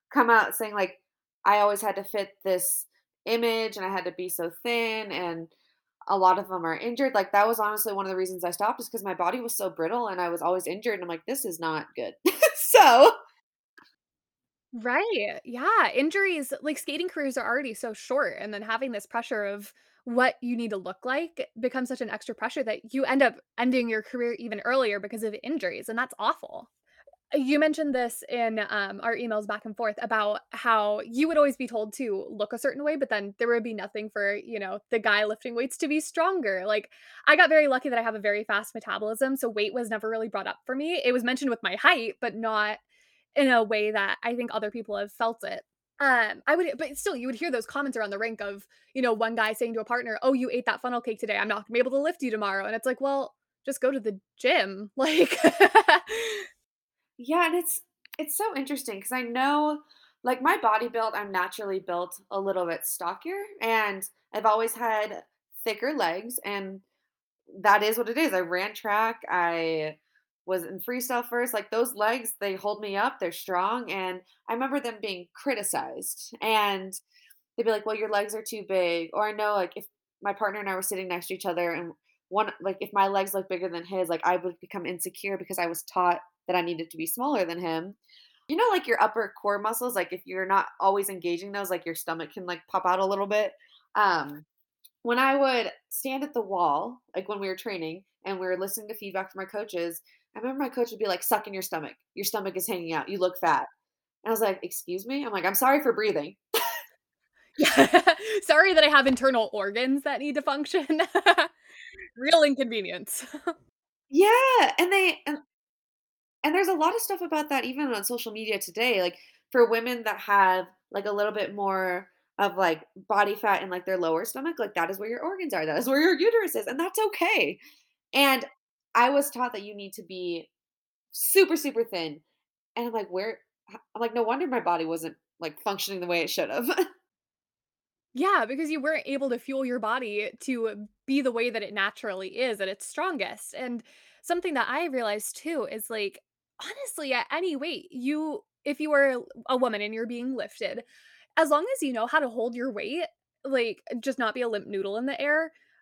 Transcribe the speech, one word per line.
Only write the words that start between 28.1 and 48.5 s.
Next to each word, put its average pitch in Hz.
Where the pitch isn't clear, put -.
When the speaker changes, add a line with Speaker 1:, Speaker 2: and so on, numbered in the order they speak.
Speaker 2:
in, 226
um, 196
our 233
emails 214
back 208
and 214
forth 214
about 208
how 214
you 240
would 330
always 285
be 262
told 214
to 208
look 208
a -
certain 269
way, 302
but 269
then 202
there 233
would 233
be 226
nothing 208
for, 202
you 226
know, 196
the 226
guy 208
lifting 220
weights 247
to 320
be 302
stronger. 302
Like, 208
I 302
got 339
very 302
lucky 262
that 240
I 226
have 226
a 208
very 208
fast 214
metabolism, 220
so 247
weight 208
was 240
never 220
really 226
brought 196
up -
for 254
me. 311
It 247
was 247
mentioned 262
with 226
my 185
height, 277
but 226
not 214
in 277
a 233
way 214
that 202
I 233
think 240
other 214
people 214
have 202
felt 226
it. 190
Um, 247
I 302
would, 349
but 285
still, 381
you 247
would 254
hear 320
those 233
comments 277
around 214
the 196
rink 226
of, 202